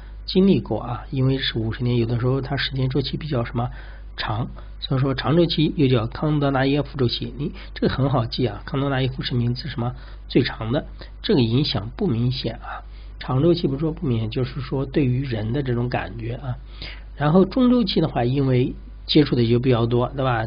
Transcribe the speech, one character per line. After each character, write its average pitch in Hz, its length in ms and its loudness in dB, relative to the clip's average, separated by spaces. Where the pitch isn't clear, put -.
经 190 220 4
历 165 100 6
过 - 220 -2
啊， 123 300 -8
因 131 140 0
为 135 140 4
是 - 180 -4
五 110 140 0
十 123 140 -4
年， 120 140 2
有 113 80 2
的 120 120 0
时 123 80 0
候 131 140 2
它 135 160 -4
时 - 160 -2
间 131 160 0
周 139 120 0
期 - 160 -4
比 139 120 -6
较 117 160 0
什 - 120 -6
么 123 140 -2
长， 110 320 -4
所 - 180 -2
以 - 20 2
说 135 140 2
长 131 220 0
周 175 100 6
期 156 300 2
又 147 100 4
叫 117 220 4
康 151 320 0
德 139 100 2
拉 135 160 2
耶 143 160 2
夫 139 160 -8
周 127 80 2
期。 117 320 -4
你 143 140 -6
这 - 120 0
个 - 80 2
很 131 160 2
好 123 160 2
记 - 220 -2
啊， 101 160 -8
康 - 160 -4
德 139 80 0
拉 131 120 0
耶 131 80 2
夫 127 140 -6
是 - 140 -2
名 120 180 2
字 - 140 -8
什 - 120 -6
么 120 140 -2
最 147 140 4
长 110 280 -4
的， 135 160 0
这 220 120 2
个 147 60 6
影 120 240 4
响 117 320 -4
不 208 100 -2
明 123 240 0
显 - 260 -4
啊。 - 280 -12
长 131 240 0
周 170 100 6
期 165 140 0
不 135 80 0
是 135 60 -4
说 156 100 0
不 165 160 -6
明 117 140 2
显， 110 100 -2
就 127 140 -2
是 127 160 -6
说 135 260 -4
对 143 180 2
于 127 200 2
人 110 280 -2
的 143 100 0
这 131 120 0
种 120 140 0
感 113 280 -4
觉 117 180 -6
啊。 127 200 -6
然 147 160 2
后 190 120 8
中 247 240 4
周 247 140 6
期 180 180 0
的 160 80 4
话， 127 160 0
因 135 220 2
为 127 280 4
接 151 200 6
触 131 120 0
的 120 100 4
就 120 120 6
比 127 100 0
较 117 160 6
多， 120 300 2
对 135 100 -2
吧？ 117 220 2